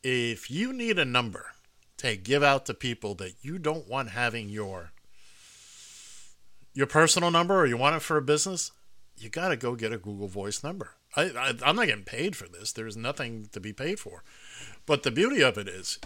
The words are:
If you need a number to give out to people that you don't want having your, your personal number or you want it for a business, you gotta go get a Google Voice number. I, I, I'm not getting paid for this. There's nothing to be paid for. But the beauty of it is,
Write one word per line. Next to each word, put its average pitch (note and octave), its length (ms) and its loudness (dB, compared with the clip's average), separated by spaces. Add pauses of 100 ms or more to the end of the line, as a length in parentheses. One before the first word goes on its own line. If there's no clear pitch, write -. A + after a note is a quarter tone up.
If A#2+ 480 0
you A3+ 220 -2
need A3+ 260 0
a D3 60 4
number B2 480 -2 (440)
to A2+ 200 -2
give C3 260 4
out C#3 220 6
to - 80 -6
people A2 420 -4
that F#2 260 -10
you D3+ 160 -8
don't D#3 300 -2
want A#2+ 220 -4
having A2+ 400 -2
your, F#2+ 420 -8 (1800)
your C3+ 120 2
personal E3 460 6
number F3 280 6
or E3 60 8
you A#2+ 120 2
want C#3+ 180 4
it D#3 60 -2
for D#3 160 0
a D3 40 4
business, D3+ 500 0 (460)
you A2 120 -14
gotta E3+ 260 0
go A#2+ 200 -2
get A2+ 180 -2
a A2+ 40 -6
Google G2+ 300 -8
Voice G2 360 -6
number. F3+ 280 -8 (240)
I, C#3+ 80 4
I, B2+ 300 0 (100)
I'm D#3 140 6
not A#3 100 4
getting G#2+ 160 0
paid D3 320 -4
for G2 120 -14
this. F2+ 260 -8
There's A2 240 -8
nothing A#2 560 -6
to G2+ 80 -10
be G#2 100 -10
paid D#3+ 280 -4
for. - 240 -14 (640)
But D3 180 4
the C3 80 2
beauty G3 300 4
of B2+ 160 6
it G2 120 -6
is, F#2 360 -8